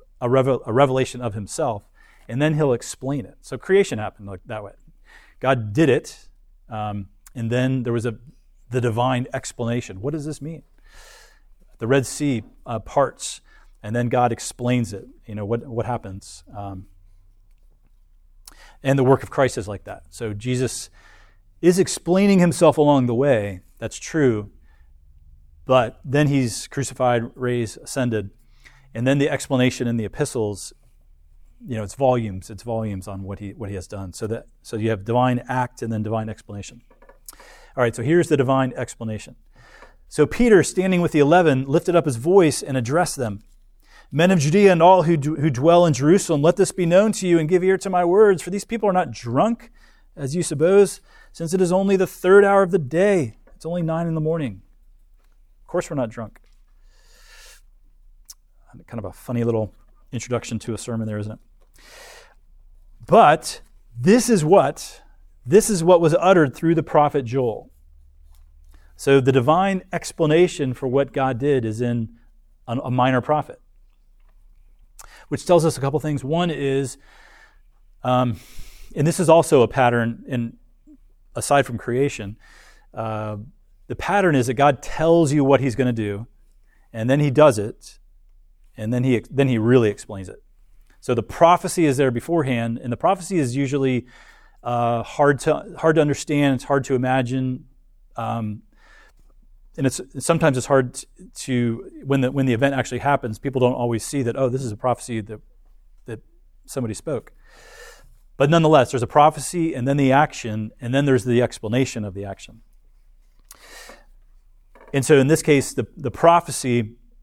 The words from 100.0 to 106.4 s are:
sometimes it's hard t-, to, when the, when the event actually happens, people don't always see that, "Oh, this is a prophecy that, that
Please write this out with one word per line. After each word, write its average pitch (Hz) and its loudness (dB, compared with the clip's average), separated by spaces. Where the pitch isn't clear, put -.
sometimes 151 0
it's 120 -4
hard 135 2
t-, - -16
to, 120 -4
when 135 0
the, 127 -2
when 139 0
the 127 2
event 139 0
actually 123 -4
happens, 131 -2
people 131 -4
don't 123 2
always 120 -4
see 139 -4
that, 117 -4
"Oh, 131 0
this 131 -6
is 113 -6
a 104 -10
prophecy 120 -4
that, 104 -14
that 113 -14